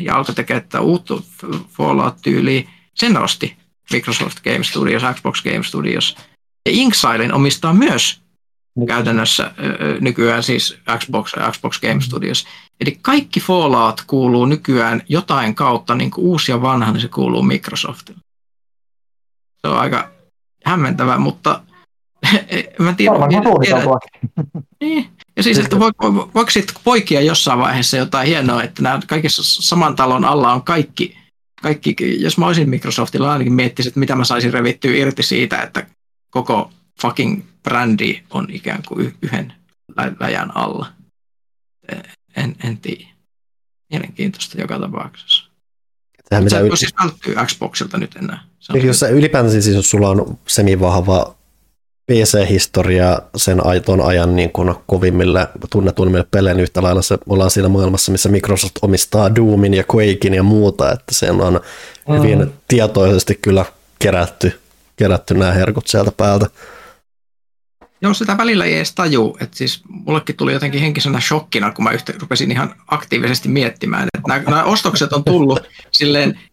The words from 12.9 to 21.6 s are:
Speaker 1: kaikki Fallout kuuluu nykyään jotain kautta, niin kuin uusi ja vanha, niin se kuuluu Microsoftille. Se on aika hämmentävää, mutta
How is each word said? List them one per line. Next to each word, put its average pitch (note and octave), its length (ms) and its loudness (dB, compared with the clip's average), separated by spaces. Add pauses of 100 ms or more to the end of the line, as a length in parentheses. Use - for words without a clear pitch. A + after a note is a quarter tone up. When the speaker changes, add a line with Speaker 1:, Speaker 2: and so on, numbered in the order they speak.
Speaker 1:
kaikki C#4 380 0
Fallout B2+ 680 2
kuuluu B2 400 2
nykyään B2 640 0
jotain C#3 460 -2
kautta, B2 400 0
niin C3 160 -2
kuin - 160 -4
uusi E3 260 0
ja A#2+ 100 0
vanha, B2+ 300 0
niin - 80 -2
se A#2+ 80 -4
kuuluu B1 340 -2
Microsoftille. - 800 -4 (1400)
Se - 60 -4
on B2 100 0
aika B2 320 -2 (540)
hämmentävää, B2+ 540 0
mutta C#3+ 440 -2 (640)